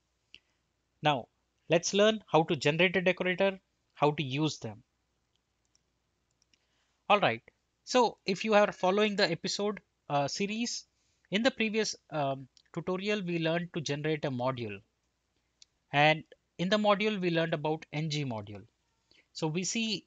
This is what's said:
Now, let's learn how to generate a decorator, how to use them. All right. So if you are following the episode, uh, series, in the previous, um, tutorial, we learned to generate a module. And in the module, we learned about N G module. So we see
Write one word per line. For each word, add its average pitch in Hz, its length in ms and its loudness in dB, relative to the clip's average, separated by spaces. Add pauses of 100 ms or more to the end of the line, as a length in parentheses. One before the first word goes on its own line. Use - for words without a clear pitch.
(1000)
Now, 147 280 2 (400)
let's 170 240 2
learn 214 340 4
how 160 160 4
to 160 140 0
generate 175 400 2
a 185 40 2
decorator, 185 600 0 (320)
how 147 180 2
to 151 100 -4
use 143 360 -2
them. 110 260 -12 (2250)
All 202 140 4
right. 120 200 0 (440)
So - 400 2
if 190 180 -4
you 220 120 2
are 202 180 4
following 202 420 2
the 185 160 2
episode, 202 480 -4 (300)
uh, 143 180 0
series, 214 560 -4 (480)
in 202 100 0
the 262 100 4
previous, 220 440 -2 (140)
um, 139 400 -4 (240)
tutorial, 190 480 -4
we 170 180 -4
learned 170 340 -2
to 180 60 -6
generate 147 460 -4
a 143 60 -2
module. 120 500 -4 (1120)
And 151 320 4 (320)
in 175 100 -2
the 214 100 2
module, 208 440 2
we 180 80 0
learned 165 240 0
about 156 400 -4
N 156 160 -4
G 147 160 -4
module. 107 380 -8 (680)
So - 160 -4
we 170 160 -2
see 220 440 -4